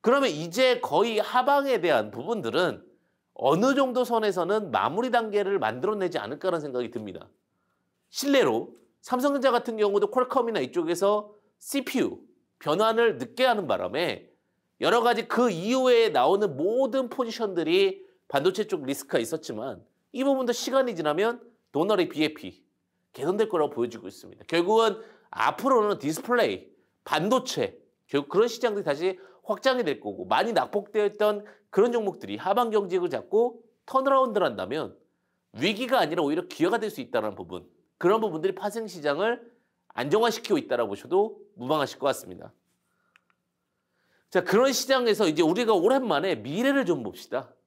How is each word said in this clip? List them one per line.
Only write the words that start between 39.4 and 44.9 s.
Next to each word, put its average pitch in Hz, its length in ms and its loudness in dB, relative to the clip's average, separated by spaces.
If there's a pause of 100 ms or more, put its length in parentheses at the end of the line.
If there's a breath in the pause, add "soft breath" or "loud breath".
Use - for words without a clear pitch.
안정화시키고 196 680 0
있다라고 117 320 -2
보셔도 185 500 -2 (140)
무방하실 135 440 -2
것 135 100 -4
같습니다. - 440 -8 (1800)
자, 180 160 2
그런 247 280 4
시장에서 226 560 2